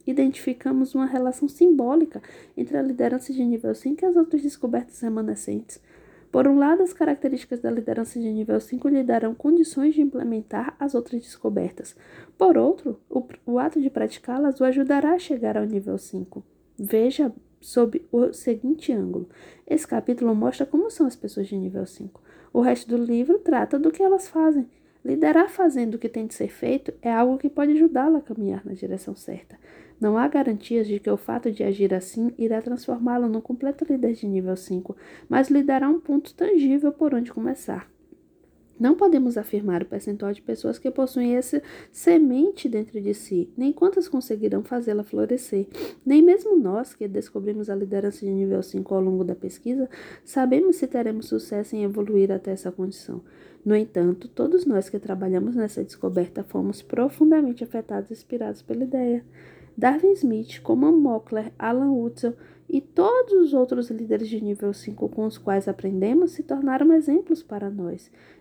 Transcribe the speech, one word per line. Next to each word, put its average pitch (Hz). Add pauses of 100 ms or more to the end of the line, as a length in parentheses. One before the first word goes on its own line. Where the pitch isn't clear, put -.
Identificamos 262
uma 262
relação 254
simbólica 302 (320)
entre 240
a 277
liderança 254
de 254
nível 233
cinco 285
e -
as 359
outras 320
descobertas 247
remanescentes. 220 (500)
Por 262
um 277
lado, 320
as 359
características 269
da 233
liderança 226
de 226
nível 214
cinco 254
lhe 277
darão 233
condições 311
de 302
implementar 240
as 277
outras 240
descobertas. - (400)
Por 359
outro, 262
o, 247 (220)
o 247
ato 311
de 269
praticá-las 262
o 262
ajudará 277
a 359
chegar 226
ao 214
nível 202
cinco. 190 (340)
Veja 226 (260)
sob -
o 240
seguinte 254
ângulo. 180 (360)
Esse -
capítulo 233
mostra 247
como 381
são 302
as 240
pessoas 202
de 202
nível 190
cinco. - (280)
O 240
resto 247
do 233
livro 240
trata 285
do 320
que 381
elas 381
fazem. 311 (380)
Liderar 311
fazendo 254
o -
que 233
tem 220
de -
ser 208
feito -
é 233
algo 247
que 285
pode 294
ajudá-la 311
a 285
caminhar 202
na 208
direção 190
certa. - (420)
Não 214
há 247
garantias 233
de 208
que 208
o 208
fato 233
de 208
agir 196
assim 226
irá 226
transformá-la 247
num 220
completo 277
líder 240
de 220
nível 185
cinco, 185 (320)
mas 262
lhe 285
dará 277
um 330
ponto 294
tangível 285
por 285
onde 240
começar. 226 (960)
Não 262
podemos 277
afirmar 208
o -
percentual 202
de -
pessoas 226
que 269
possuem 254
essa 254 (300)
semente 311
dentro 220
de 202
si, 185
nem 262
quantas 359
conseguirão 214
fazê-la 226
florescer. 208 (400)
Nem 294
mesmo 403
nós, 220
que 208
descobrimos 208
a 202
liderança 202
de 196
nível 196
cinco 190
ao 190
longo 185
da 180
pesquisa, 254 (340)
sabemos 277
se 262
teremos 226
sucesso 214
em 214
evoluir 202
até 190
essa 190
condição. - (440)
No 208
entanto, 185
todos 349
nós 202
que 202
trabalhamos 190
nessa 214
descoberta 185
fomos 196
profundamente 277
afetados 220
e -
inspirados 220
pela 233
ideia. 247 (520)
Darwin 311
Smith, 233
Coman 285
Mockler, 226
Alan 254
Wutzel 240 (340)
e 277
todos 466
os 330
outros 254
líderes 220
de 220
nível 202
cinco 208
com 214
os 220
quais 196
aprendemos 202
se 302
tornaram 277
exemplos 320
para 202
nós, 185 (300)